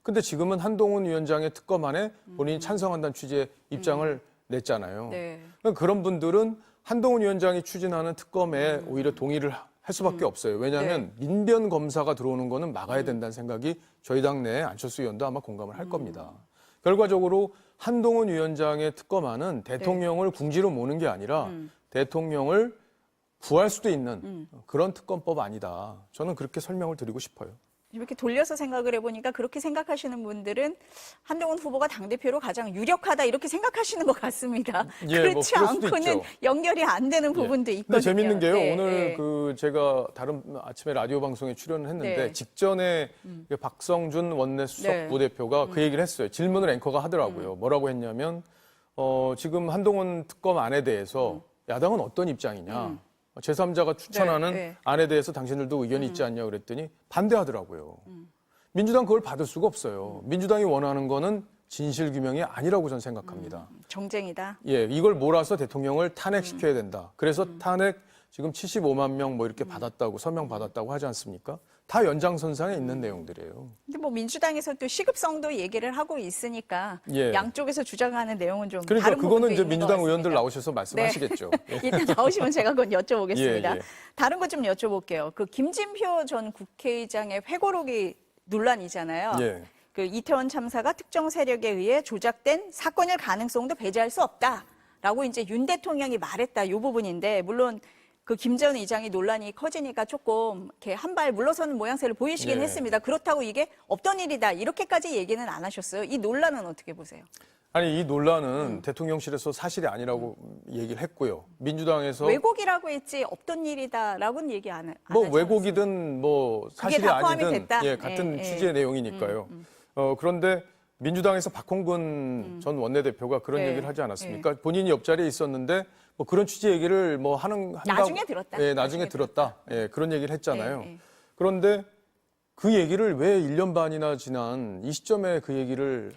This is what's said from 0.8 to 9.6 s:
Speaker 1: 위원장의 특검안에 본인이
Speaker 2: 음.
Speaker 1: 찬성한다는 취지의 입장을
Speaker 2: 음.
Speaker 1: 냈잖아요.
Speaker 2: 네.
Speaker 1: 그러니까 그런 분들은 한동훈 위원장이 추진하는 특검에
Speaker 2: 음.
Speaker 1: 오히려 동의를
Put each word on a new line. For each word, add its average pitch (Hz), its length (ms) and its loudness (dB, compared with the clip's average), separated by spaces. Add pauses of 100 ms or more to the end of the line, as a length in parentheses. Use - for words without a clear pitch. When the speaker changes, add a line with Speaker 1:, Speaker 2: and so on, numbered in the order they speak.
Speaker 1:
위원장의 156 480 0
특검안에 180 580 -2 (260)
본인이 151 200 0
Speaker 2:
음. - 20 -6
Speaker 1:
찬성한다는 170 540 -2
취지의 139 360 -2 (200)
입장을 147 380 0
Speaker 2:
음. 135 120 -2 (280)
Speaker 1:
냈잖아요. 113 600 -2
Speaker 2:
네. 170 320 -10 (180)
Speaker 1:
그러니까 220 200 0
그런 196 220 4
분들은 190 560 2 (260)
한동훈 240 380 4
위원장이 185 420 2
추진하는 165 520 -4
특검에 156 600 0
Speaker 2:
음. 143 140 -6
Speaker 1:
오히려 135 240 0
동의를 143 380 -2 (320)